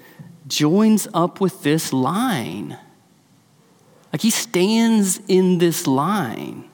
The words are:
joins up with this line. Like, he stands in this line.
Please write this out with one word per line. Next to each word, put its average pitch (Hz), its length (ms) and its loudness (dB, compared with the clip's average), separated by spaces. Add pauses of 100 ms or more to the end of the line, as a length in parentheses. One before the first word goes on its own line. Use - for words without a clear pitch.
(460)
joins 196 680 2
up 170 280 -2
with 185 240 -2
this 156 280 0
line. 131 880 -4 (1300)
Like, 156 100 -6
he 226 80 0
stands 214 960 0
in 185 320 4
this 165 300 0
line. 139 840 -4